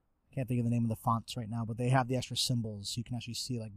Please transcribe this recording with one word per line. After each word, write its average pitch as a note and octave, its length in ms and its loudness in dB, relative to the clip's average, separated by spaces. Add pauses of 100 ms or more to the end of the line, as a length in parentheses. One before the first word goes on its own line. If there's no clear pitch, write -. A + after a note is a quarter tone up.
(320)
can't C3 140 -2
think A#2+ 140 2
of A#2 40 2
the A#2 60 2
name A#2 140 4
of A2+ 40 2
the A2 60 0
fonts A2+ 420 0
right A2 140 -4
now, A#2 140 -2
but A2 120 -4
they B2 120 0
have B2+ 180 6
the B2+ 100 0
extra A#2+ 200 -4
symbols, A2 540 0
so - 80 -4
you A#2+ 60 -2
can B2+ 120 -4
actually A#2 180 -8
see, B2 240 -4
like, A2 180 -8